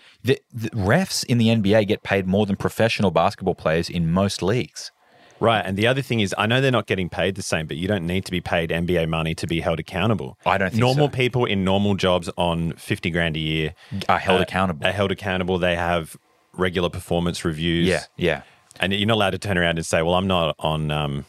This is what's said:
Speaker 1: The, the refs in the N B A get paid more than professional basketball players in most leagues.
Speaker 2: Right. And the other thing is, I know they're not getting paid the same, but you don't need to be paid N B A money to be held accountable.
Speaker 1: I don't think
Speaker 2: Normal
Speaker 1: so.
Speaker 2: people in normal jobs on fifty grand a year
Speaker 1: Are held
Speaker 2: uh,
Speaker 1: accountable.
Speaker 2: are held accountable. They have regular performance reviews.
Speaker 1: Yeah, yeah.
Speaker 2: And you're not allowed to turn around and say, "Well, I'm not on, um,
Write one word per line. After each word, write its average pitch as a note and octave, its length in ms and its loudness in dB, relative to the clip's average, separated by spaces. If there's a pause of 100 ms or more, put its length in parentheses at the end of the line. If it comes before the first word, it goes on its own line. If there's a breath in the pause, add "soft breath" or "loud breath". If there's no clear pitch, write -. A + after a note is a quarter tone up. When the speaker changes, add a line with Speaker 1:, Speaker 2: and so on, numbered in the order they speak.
(240 soft breath)
Speaker 1:
The, A#2+ 140 2 (140)
the A2+ 200 -8
refs A#2 540 0
in A#2+ 120 2
the A2+ 120 4
N A2+ 120 4
B F#2+ 120 4
A A2 120 6
get G2 180 -2
paid G2 240 0
more G2 180 2
than G2 120 -2
professional G#2+ 520 0
basketball F2 460 0
players E2 340 0
in E2 220 -2
most F#2+ 320 0
leagues. G2 480 -4 (480 soft breath)
Speaker 2:
Right. A2 260 2
And F#2+ 120 -4
the G#2+ 100 2
other C3+ 140 2
thing A#2+ 180 -2
is, F#2+ 180 0
I G2 100 2
know B2 140 2
they're C3+ 100 2
not A2+ 160 0
getting F#2 220 -2
paid F#2 260 -2
the F#2 80 -8
same, D#2+ 240 -2
but D2+ 100 -6
you F2 100 -2
don't G2 180 0
need F#2 200 -2
to - 60 -14
be F2+ 100 -2
paid E2+ 300 -2
N E2+ 140 0
B F2 120 2
A E2 100 0
money D#2+ 280 -2
to - 120 -6
be E2 140 -2
held E2+ 180 -2
accountable. E2+ 680 -2
Speaker 1:
I F#2+ 120 4
don't F#2+ 140 -2
think A2 100 0
Speaker 2:
Normal C3+ 260 4
Speaker 1:
so. C#3 60 -8
Speaker 2:
people B2 320 0
in G2 180 0
normal G2 320 2
jobs F2+ 420 0
on E2+ 360 0
fifty - 360 -4
grand E2 280 0
a - 20 -4
year D#2 360 -2 (340 loud breath)
Speaker 1:
Are F2+ 100 2
held F#2 220 2
Speaker 2:
uh, - 20 0
Speaker 1:
accountable. F#2 420 -2
Speaker 2:
are F#2 60 0
held G2 200 0
accountable. F#2 460 -2
They F2 200 0
have E2+ 400 -2 (360)
regular F2+ 360 0
performance F2 560 -2
reviews. E2+ 420 0
Speaker 1:
Yeah, E2+ 160 0 (140)
yeah. D#2+ 240 0 (400 soft breath)
Speaker 2:
And F#2 120 0
you're G2+ 140 0
not A2+ 80 2
allowed G2+ 160 2
to F#2 80 -4
turn G2+ 180 -2
around E2+ 200 2
and E2 80 -4
say, E2+ 160 2
"Well, E2+ 140 2
I'm F#2+ 120 2
not E2+ 320 2
on, D#2 320 -2
um, C#2+ 380 -4